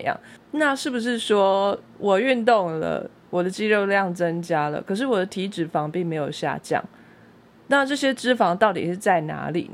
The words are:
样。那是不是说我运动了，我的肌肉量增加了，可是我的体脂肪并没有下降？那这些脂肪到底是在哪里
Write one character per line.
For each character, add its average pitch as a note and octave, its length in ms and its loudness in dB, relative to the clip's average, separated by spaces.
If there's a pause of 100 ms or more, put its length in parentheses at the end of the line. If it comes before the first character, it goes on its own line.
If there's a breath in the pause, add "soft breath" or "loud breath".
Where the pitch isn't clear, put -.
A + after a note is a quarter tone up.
样。 - 160 -2 (320 loud breath)
那 D4 240 2
是 C#4 140 -6
不 B3 100 -4
是 A#3 200 -2
说 G3 580 2 (220)
我 G3 200 2
运 B3 240 2
动 F#3+ 360 2
了， E3 280 -2 (220)
我 F3 140 0
的 F3+ 80 0
肌 G#3 160 -4
肉 G#3 180 2
量 G3 300 0
增 E3+ 260 -2
加 D#3 280 0
了， D3+ 120 -4
可 G3 140 -6
是 B3 100 -2
我 B3 140 2
的 F#3 60 0
体 G3 220 -6
脂 F3 200 -4
肪 D3+ 240 -2
并 F3 160 -2
没 D#3+ 80 -4
有 D3 160 -4
下 D3 320 -4
降？ - 200 -2 (840 loud breath)
那 C#4 180 4
这 C#4 100 -2
些 C4+ 180 2
脂 B3 220 2
肪 F#3+ 220 2
到 G#3 140 4
底 F3 140 -2
是 F3 100 -2
在 F#3 260 2
哪 D3+ 300 -6
里 E3+ 220 -4